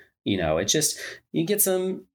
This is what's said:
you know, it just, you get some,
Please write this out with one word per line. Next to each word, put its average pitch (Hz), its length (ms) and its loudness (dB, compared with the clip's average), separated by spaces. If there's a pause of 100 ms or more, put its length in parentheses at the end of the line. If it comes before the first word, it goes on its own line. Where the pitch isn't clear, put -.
(240)
you 101 120 2
know, 80 220 2
it 95 80 0
just, - 340 0 (320)
you 165 140 0
get 202 160 0
some, 185 540 0